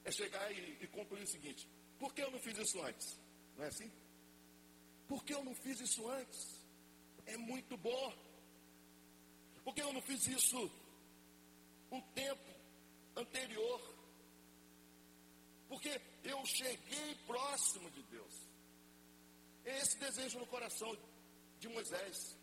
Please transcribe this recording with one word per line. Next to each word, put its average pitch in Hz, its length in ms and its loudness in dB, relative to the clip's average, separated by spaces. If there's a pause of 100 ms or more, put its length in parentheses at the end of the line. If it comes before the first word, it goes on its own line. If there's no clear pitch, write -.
é 190 80 2
chegar 196 400 4
e, 180 320 -4
e 180 40 -4
concluir 196 340 -2
o 196 60 -2
seguinte: 147 420 -4 (300)
"Por 262 140 2
que 285 100 2
eu 269 80 4
não 254 80 0
fiz 220 180 -2
isso 202 240 4
antes?" - 380 -2 (360)
Não 135 100 -2
é - 20 2
assim? 214 240 -2 (1160)
"Por - 160 2
que 285 120 2
eu 285 80 4
não 254 100 0
fiz 262 260 0
isso 233 300 4
antes? - 500 0 (680)
É 220 100 -2
muito 247 400 0
bom. 240 340 4 (1500)
Por 254 120 0
que 302 80 4
eu 285 100 6
não 262 80 4
fiz 269 240 4
isso 254 340 10 (1300)
um 254 100 -2 (120)
tempo 269 380 2 (640)
anterior? 240 640 4 (1900)
Porque 277 320 2 (220)
eu 269 240 2
cheguei 285 680 2 (120)
próximo 240 640 4
de 139 120 -8
Deus." 110 300 -10 (1300)
É 262 140 0
esse 277 220 6
desejo 254 400 2
no 240 80 -4
coração 226 500 0 (640)
de 226 100 -6
Moisés. 196 720 0